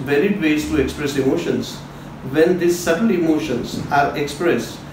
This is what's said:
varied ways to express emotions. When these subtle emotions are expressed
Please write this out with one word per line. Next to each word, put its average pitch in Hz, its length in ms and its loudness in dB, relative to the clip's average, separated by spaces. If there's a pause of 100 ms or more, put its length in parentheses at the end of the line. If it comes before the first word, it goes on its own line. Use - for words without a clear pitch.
(120)
varied 160 280 2
ways 151 300 2
to 151 100 2
express 139 380 -2
emotions. - 580 0 (640)
When 175 200 4
these 175 200 2
subtle 175 320 2
emotions 160 720 0 (100)
are 143 240 2
expressed 123 640 -2 (120)